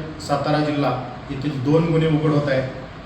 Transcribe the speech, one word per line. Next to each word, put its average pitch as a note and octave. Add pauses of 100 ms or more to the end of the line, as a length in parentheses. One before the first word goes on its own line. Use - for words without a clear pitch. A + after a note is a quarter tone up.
(280)
सातारा D3
जिल्हा C#3 (260)
येथील C3+
दोन D#3
गुन्हे D#3+
उघड D3+
होत C#3
आहेत C3 (420)